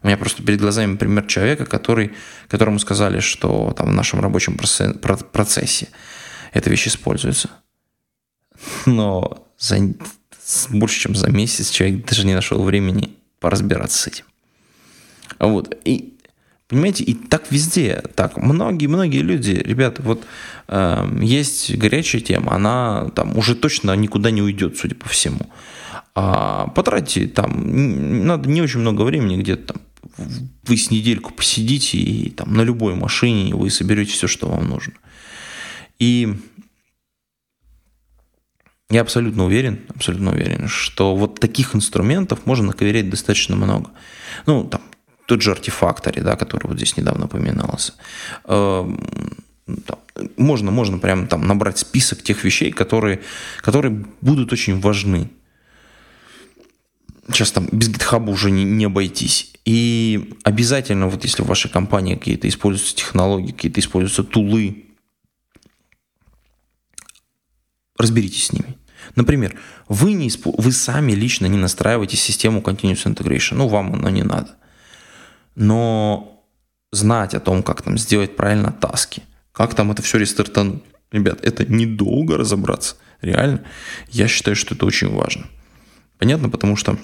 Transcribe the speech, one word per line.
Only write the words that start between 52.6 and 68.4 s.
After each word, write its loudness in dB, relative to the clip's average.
которые, 0
которые 0
будут 4
очень 0
важны. 0
Сейчас -2
там -2
без 2
GitHub -2
уже 2
не, 2
не 2
обойтись. -2
И 2
обязательно, 2
вот -4
если 2
в 0
вашей 0
компании 0
какие-то -2
используются 0
технологии, 0
какие-то -2
используются 0
тулы, 0
разберитесь 2